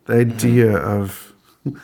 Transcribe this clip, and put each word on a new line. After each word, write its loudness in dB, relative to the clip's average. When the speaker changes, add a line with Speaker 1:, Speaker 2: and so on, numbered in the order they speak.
Speaker 1:
the -2
Speaker 2:
Mm-hmm. 2
Speaker 1:
idea 2
of, -6